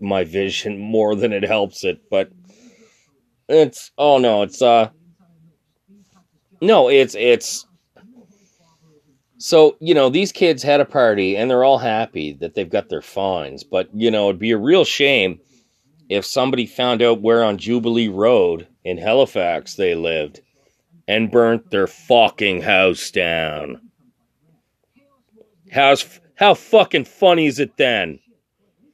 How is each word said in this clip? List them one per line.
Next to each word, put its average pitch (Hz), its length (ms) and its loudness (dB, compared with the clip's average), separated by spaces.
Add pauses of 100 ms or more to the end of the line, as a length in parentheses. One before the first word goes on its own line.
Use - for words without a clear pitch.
my 98 240 -4
vision 98 520 -8
more 107 380 -2
than 107 160 -2
it 101 120 -4
helps 101 420 -4
it. 87 160 -6 (100)
But 95 200 -2 (1160)
it's, 151 500 0
oh 143 200 4
no, 113 240 0
it's, 98 200 -8
uh, 117 280 4 (1700)
no, 180 300 4
it's, 135 260 4
it's, 117 500 0 (1700)
so, 156 420 4
you 165 140 0
know, 135 160 2
these 185 240 -2
kids 156 300 0
had 143 180 2
a 139 40 -4
party 101 520 0
and 120 120 -2
they're 127 140 2
all 135 140 4
happy 110 560 -6
that 80 220 -12
they've 92 140 -6
got 101 200 -4
their 78 120 -8
fines. 82 640 -8
But, 92 300 -4
you 110 180 0
know, 104 160 0
it'd 98 100 -2
be 110 140 -4
a 113 60 0
real 151 260 2
shame 120 560 0 (720)
if 98 160 -4
somebody 127 400 -2
found 123 360 -4
out 117 200 2
where 113 200 2
on 104 160 0
Jubilee 117 520 -4
Road 95 580 0 (160)
in 90 140 -6
Halifax 95 760 -2
they 90 200 -2
lived 82 460 -8 (640)
and 107 240 -2
burnt 117 400 0
their 98 160 -2
fucking 101 760 0
house 95 480 0
down. 78 680 -6 (1900)
How's 139 340 2
f-, - 180 -20 (140)
how 202 180 4
fucking 180 520 0
funny 170 400 2
is 135 140 -4
it - 160 -6
then? 101 440 -2 (760)